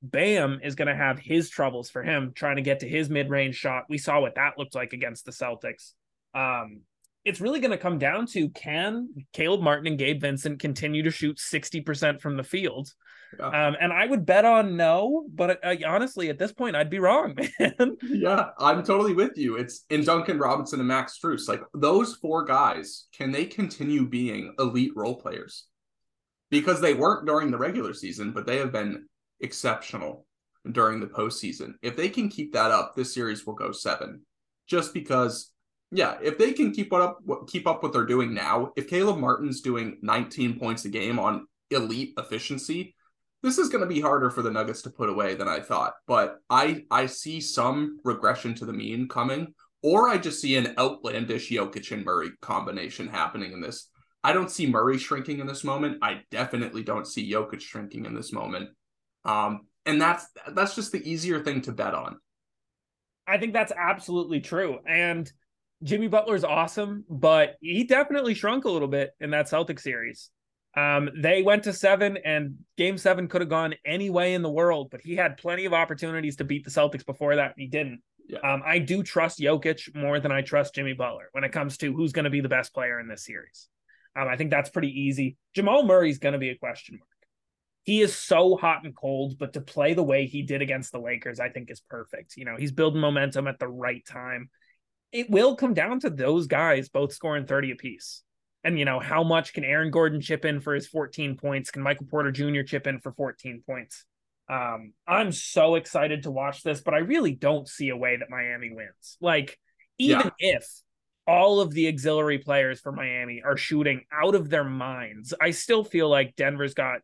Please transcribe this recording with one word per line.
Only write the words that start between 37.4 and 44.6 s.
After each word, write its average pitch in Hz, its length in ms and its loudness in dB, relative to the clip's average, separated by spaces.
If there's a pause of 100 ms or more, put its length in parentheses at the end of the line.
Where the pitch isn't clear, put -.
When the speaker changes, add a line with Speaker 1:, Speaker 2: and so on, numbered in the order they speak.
Speaker 2:
keep 175 180 -4
up 160 160 0
what 147 100 -4
they're 117 140 2
doing 120 260 2
now, 107 440 0
if 147 120 -6
Caleb 185 300 2
Martin's 131 420 -2
doing 117 420 -4
nineteen 117 540 0
points 113 280 -4
a 101 40 -6
game 110 300 -2
on 104 300 -2 (220)
elite 120 460 -2
efficiency, 147 760 -6 (480)
this 254 160 2
is 320 100 4
gonna 202 160 0
be 170 160 0
harder 139 300 2
for 123 100 -4
the 117 100 0
Nuggets 110 320 -2